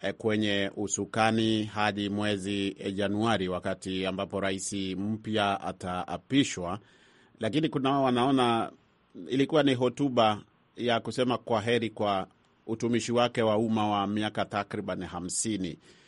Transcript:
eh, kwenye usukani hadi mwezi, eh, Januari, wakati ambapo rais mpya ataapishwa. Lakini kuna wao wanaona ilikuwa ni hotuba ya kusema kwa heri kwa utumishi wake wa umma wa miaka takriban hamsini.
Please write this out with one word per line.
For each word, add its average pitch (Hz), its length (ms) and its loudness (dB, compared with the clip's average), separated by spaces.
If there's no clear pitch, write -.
eh, 95 160 -2
kwenye 104 580 2
usukani 110 880 2
hadi 104 460 -2
mwezi, 101 680 -2
eh, 98 160 -6
Januari, 101 520 0
wakati 92 580 -4
ambapo 95 340 -4
rais 98 340 -4
mpya 107 640 -2
ataapishwa. 90 1200 -2
Lakini 135 300 0
kuna 135 220 0
wao 139 120 2
wanaona 123 680 2
ilikuwa 139 360 2
ni 135 100 4
hotuba 120 680 2
ya 117 240 2
kusema 120 380 0
kwa 113 240 0
heri 117 280 0
kwa 101 380 0
utumishi 117 440 0
wake 120 300 2
wa 110 160 4
umma 110 320 2
wa 101 180 2
miaka 107 380 -2
takriban 98 580 -4
hamsini. 87 720 -4